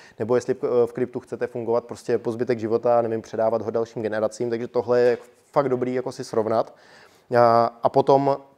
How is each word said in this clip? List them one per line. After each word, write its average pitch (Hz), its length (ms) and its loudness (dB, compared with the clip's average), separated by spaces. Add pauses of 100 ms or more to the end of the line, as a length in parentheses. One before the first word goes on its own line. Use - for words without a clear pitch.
(180)
nebo 117 160 -2
jestli, 123 280 -2
eh, 120 240 0
v 117 60 -6
kryptu 123 280 -6
chcete 120 260 -10
fungovat 117 380 -4
prostě 117 340 -4
po 117 140 -6
zbytek 120 260 -4
života, 117 440 0
nevím, 113 200 -4
předávat 110 400 -2
ho 107 80 -8
dalším 113 320 -4
generacím, 107 480 -4
takže 117 180 -6
tohle 123 320 0
je 120 180 2 (340)
fakt 139 160 2
dobrý 123 260 -2
jako 127 180 -6
si 127 120 -12
srovnat. 113 500 -2 (640)
A, 117 280 6 (160)
a 131 60 2
potom, 139 480 4 (200)